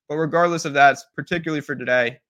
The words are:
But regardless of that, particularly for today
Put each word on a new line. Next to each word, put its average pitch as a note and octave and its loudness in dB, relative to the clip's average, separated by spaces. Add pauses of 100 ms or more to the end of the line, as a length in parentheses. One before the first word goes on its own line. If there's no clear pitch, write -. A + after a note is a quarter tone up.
But D3 -8
regardless E3 0
of C#3+ -6
that, C#3 6 (180)
particularly D#3+ -6
for C#3+ -8
today B2 -2 (100)